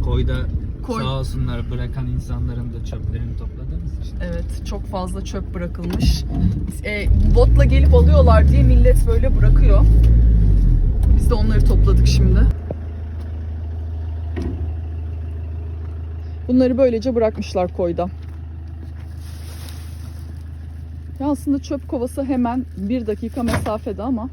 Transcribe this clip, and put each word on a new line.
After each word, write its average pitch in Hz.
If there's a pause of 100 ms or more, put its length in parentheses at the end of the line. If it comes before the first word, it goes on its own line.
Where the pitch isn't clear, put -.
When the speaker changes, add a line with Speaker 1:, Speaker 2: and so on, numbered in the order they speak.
Speaker 1:
Koyda 123 (480)
Speaker 2:
Koy- -
Speaker 1:
sağ 135 (100)
olsunlar -
bırakan 123
insanların 120
da 113
çöplerini 117
topladığımız 151
için. -
Speaker 2:
Evet, 170
çok 196
fazla 185
çöp -
bırakılmış. 175 (600)
E, 208 (280)
botla -
gelip -
alıyorlar -
diye 64
millet 55
böyle -
bırakıyor. - (1300)
Biz -
de -
onları 214
topladık -
şimdi. - (4000)
Bunları 254
böylece 240
bırakmışlar 214
koyda. 175 (3000)
Ya 269
aslında 277
çöp -
kovası 254
hemen 247 (120)
bir 208
dakika 220
mesafede 220
ama 240